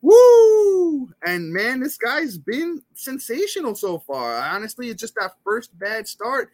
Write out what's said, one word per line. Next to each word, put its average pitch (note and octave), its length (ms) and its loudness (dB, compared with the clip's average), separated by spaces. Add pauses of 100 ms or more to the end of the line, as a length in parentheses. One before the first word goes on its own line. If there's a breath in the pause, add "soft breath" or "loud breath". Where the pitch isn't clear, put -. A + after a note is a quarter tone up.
Woo! G#4 1080 6 (160)
And, F3 260 -4
man, A3+ 300 -4
this B3+ 160 -6
guy's B3 400 -6
been C#4+ 440 -8 (120)
sensational C#4 800 -8
so F#3 240 -6
far. A#2+ 380 -8
Honestly, G3+ 520 -8
it's A3 120 -14
just A3+ 140 -14
that F#3+ 160 -6 (120)
first G#3+ 340 -8
bad G#3 300 -10
start. A#3+ 460 -8